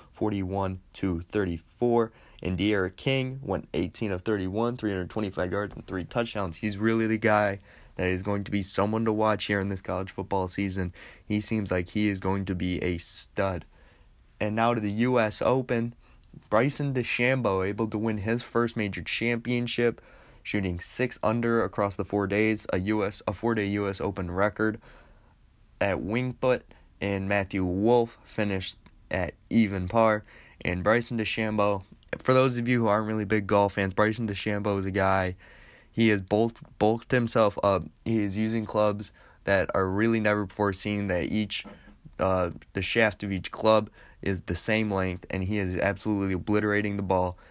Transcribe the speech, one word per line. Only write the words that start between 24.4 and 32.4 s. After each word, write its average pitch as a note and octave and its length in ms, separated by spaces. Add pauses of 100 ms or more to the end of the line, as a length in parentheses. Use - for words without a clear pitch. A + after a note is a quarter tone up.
at F#2+ 220
Winged B2 360
Foot, B2+ 240 (380)
and G2 260
Matthew G2 380
Wolff A2+ 580
finished G2 540 (340)
at F2+ 220 (160)
even G2 400
par. A2 360 (360)
And F2+ 240
Bryson A#2 340
DeChambeau, G#2+ 680 (340)
for - 160
those C3 240